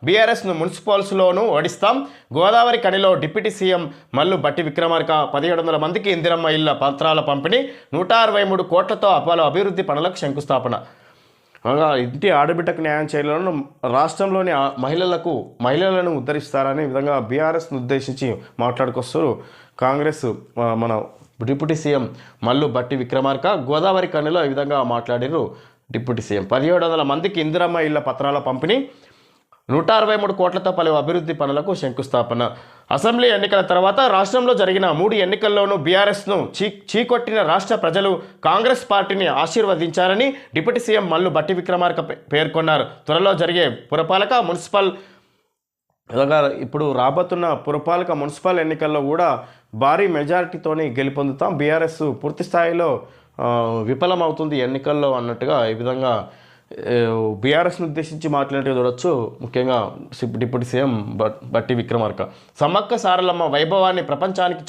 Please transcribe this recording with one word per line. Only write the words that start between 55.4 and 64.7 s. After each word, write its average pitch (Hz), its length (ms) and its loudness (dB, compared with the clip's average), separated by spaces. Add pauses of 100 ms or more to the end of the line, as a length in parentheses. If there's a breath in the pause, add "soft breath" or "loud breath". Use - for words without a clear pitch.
ఈ 113 60 -2
విధంగా, 120 560 -2 (500 loud breath)
ఏ, 120 260 0 (300)
బీఆర్ఎస్ను 165 520 0
ఉద్దేశించి 156 420 -6
మాట్లాడినట్టుగా 139 500 0
చూడొచ్చు. 123 640 0
ముఖ్యంగా 123 540 -2 (180)
సి-, 117 260 -6
డిప్యూటీ 120 260 -2
సీఎం 117 520 -2
భట్-, 107 340 -4
భట్టి 117 220 0
విక్రమార్క. 113 560 -2 (300 loud breath)
సమ్మక్క 202 360 0
సారలమ్మ 180 480 0
వైభవాన్ని 170 600 2
ప్రపంచానికి 180 640 -2